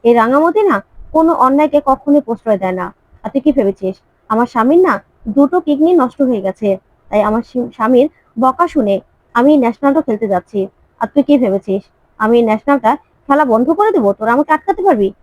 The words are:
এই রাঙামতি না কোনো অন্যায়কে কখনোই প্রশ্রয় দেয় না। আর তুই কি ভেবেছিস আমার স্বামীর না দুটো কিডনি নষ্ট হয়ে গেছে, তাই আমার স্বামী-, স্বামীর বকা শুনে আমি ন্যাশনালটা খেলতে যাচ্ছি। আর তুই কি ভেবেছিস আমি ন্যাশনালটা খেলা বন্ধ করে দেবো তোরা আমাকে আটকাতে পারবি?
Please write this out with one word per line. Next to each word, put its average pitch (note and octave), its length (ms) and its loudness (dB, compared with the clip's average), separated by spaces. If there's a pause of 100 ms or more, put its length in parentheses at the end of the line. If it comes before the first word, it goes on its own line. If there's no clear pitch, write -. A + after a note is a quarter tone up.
এই A#3 120 4
রাঙামতি D4 480 2
না B3+ 200 0 (300)
কোনো D#4+ 220 2
অন্যায়কে C#4+ 500 2
কখনোই C#4+ 360 0
প্রশ্রয় A3 380 -4
দেয় F#3 140 -4
না। F3+ 220 -10 (280)
আর - 80 -10
তুই C4+ 100 -2
কি D4 120 0
ভেবেছিস G3 440 -4 (320)
আমার A3+ 180 0
স্বামীর B3+ 340 2
না D4 220 0 (260)
দুটো C#4 320 0
কিডনি D#4 340 0
নষ্ট C#4 280 0
হয়ে B3 180 0
গেছে, G3 360 -4 (320)
তাই G#3+ 140 0
আমার G#3+ 200 -2
স্বামী-, A#3+ 280 -8
স্বামীর B3 400 2 (300)
বকা C4 280 0
শুনে G3+ 320 -2 (340)
আমি C#4 220 4
ন্যাশনালটা C4+ 440 0
খেলতে A3 280 -6
যাচ্ছি। F#3+ 380 -4 (320)
আর A3+ 160 -6
তুই C#4+ 80 2
কি C#4+ 160 2
ভেবেছিস G3 440 -2 (360)
আমি A#3 240 2
ন্যাশনালটা A#3 540 0
খেলা - 480 -2
বন্ধ B3 260 0
করে G4+ 200 0
দেবো G#3+ 220 0
তোরা A3 200 -4
আমাকে D4 200 0
আটকাতে F#4 300 -4
পারবি? G#3+ 300 0 (100)